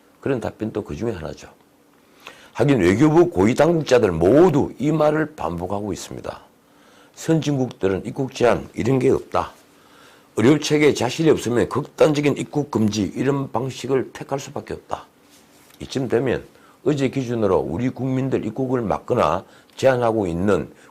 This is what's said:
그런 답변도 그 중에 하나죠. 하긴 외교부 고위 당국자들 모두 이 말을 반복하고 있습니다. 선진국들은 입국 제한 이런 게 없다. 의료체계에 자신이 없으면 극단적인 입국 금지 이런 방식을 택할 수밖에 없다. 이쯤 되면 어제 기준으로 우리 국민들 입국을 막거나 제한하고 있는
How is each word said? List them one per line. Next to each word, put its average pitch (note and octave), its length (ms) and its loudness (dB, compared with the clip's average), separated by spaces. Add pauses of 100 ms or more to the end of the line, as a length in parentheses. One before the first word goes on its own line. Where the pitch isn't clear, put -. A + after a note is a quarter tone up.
(200)
그런 C3+ 180 -2
답변도 G#2+ 440 -6
그 D2+ 120 -10
중에 A2 160 -6
하나죠. D#2 380 -12 (1040)
하긴 C3+ 260 2
외교부 D3 500 6
고위 G2+ 260 2
당국자들 D3 560 4
모두 C3 680 4
이 D3 120 0
말을 D3+ 440 0
반복하고 F#2 580 -6
있습니다. - 480 -12 (760)
선진국들은 B2+ 920 -2
입국 C3 280 -8
제한 A2+ 400 0
이런 B2+ 260 0
게 C3 100 2
없다. - 420 -2 (840)
의료체계에 D3 560 4
자신이 C#3 360 0
없으면 A2+ 380 2
극단적인 D3 680 0
입국 C#3+ 340 -6
금지 G#2 420 0
이런 C3+ 380 -4
방식을 B2 640 -4
택할 C#3 260 -8
수밖에 - 340 -12
없다. - 320 -10 (760)
이쯤 C3 260 -6
되면 A2 380 -2 (400)
어제 C3+ 240 0
기준으로 A2+ 500 0
우리 E2 300 -4
국민들 C3 560 -4
입국을 B2+ 360 -4
막거나 F#2 640 -2 (320)
제한하고 A#2 520 2
있는 F2 440 0 (200)